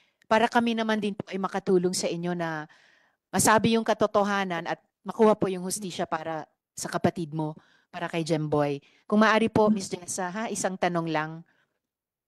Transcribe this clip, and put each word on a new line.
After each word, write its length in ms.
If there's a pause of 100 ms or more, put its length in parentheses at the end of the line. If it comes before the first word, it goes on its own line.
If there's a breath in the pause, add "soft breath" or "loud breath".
(260 soft breath)
para 240
kami 240
naman 240
din 160
po 160
ay 80
makatulong 560
sa 160
inyo 240
na 320 (640 soft breath)
masabi 480
yung 80
katotohanan 800
at 160 (220)
makuha 300
po 160
yung 160
hustisya 400
para 400 (300)
sa 160
kapatid 420
mo, 240 (320 soft breath)
para 180
kay 160
Jemboy. 560 (300 soft breath)
Kung 160
maaari 240
po, 240
Miss 160
Jessa, 400
ha? 180
Isang 300
tanong 320
lang. 220 (960)